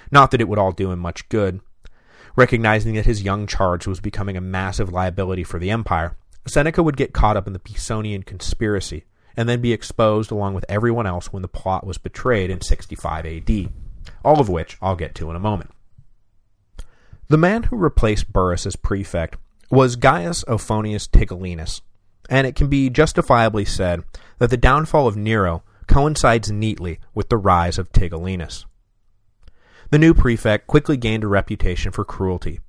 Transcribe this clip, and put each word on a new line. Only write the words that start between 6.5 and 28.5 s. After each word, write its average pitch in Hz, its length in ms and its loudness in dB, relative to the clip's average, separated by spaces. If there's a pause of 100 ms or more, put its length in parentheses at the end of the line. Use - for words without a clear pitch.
would 147 140 0
get 135 160 -2
caught 104 240 4
up 95 100 -4
in 98 60 -10
the 90 60 -8
Pisonian 107 680 -6
conspiracy 95 800 -4 (320)
and 117 100 0
then 120 140 0
be 120 100 2
exposed 107 600 0
along 101 220 -2
with 101 140 -6
everyone 113 400 0
else 87 240 -6
when 98 100 -10
the 92 60 -10
plot 95 400 -4
was 92 100 -8
betrayed 104 520 -2
in 90 100 -6
sixty-five - 680 -2
A 82 140 -10
D, 98 300 -2 (560)
all 147 160 6
of 107 80 0
which 82 320 -4
I'll 95 160 -2
get 85 180 -8
to 80 140 -8
in 82 80 -8
a - 20 -8
moment. 104 320 -4 (1600)
The 151 100 4
man 202 260 2
who 247 140 0
replaced 113 540 2
Burrus 90 360 0
as 92 80 -8
prefect 95 600 -4 (340)
was 131 240 4
Gaius 165 480 0
Auphonius 107 640 -4
Tigellinus, 87 720 2 (480)
and 135 160 2
it 127 100 -6
can 143 120 2
be 139 220 2
justifiably 113 760 2
said 87 380 -2 (340)
that 123 140 2
the 127 60 0
downfall 143 500 4
of 104 100 -2
Nero 104 460 0 (240)
coincides 127 640 4
neatly 104 480 -4 (160)
with 104 140 -4
the 117 80 2
rise 90 420 2
of 92 120 -8
Tigellinus. 87 760 0 (1200)